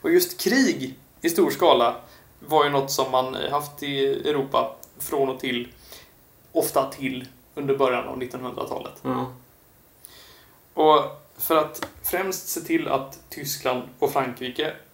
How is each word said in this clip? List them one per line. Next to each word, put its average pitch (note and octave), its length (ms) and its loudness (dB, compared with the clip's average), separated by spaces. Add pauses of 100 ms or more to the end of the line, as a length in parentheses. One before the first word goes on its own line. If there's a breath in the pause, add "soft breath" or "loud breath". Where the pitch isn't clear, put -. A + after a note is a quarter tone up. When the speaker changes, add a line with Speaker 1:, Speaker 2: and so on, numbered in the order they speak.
Speaker 1:
Och D#3+ 120 0
just - 280 2
krig G3 540 2 (260)
i E3+ 80 0
stor E3+ 220 4
skala B2 440 4 (440 loud breath)
var D3 260 4
ju C#3+ 60 2
något C#3 200 0
som B2+ 200 0
man C3 240 0 (160)
haft D3 320 -6
i C#3 220 -2 (240)
Europa C3+ 460 0 (240)
från C#3 300 0
och C3 100 -6
till, A#2+ 280 -4 (840 loud breath)
ofta D3 400 0
till B2+ 360 -6 (280)
under C#3 220 0
början B2+ 300 2
av C3+ 100 -8
nittonhundratalet. - 840 -8
Speaker 2:
Ja. B2+ 300 -4 (1400 loud breath)
Speaker 1:
Och D#3 300 6 (340)
för - 200 0
att - 300 -2 (160)
främst F#3 460 -4
se D#3+ 120 -6
till E3 260 -2
att - 320 -4 (100)
Tyskland B2+ 540 -4 (160)
och C#3+ 140 2
Frankrike B2+ 600 -4 (200)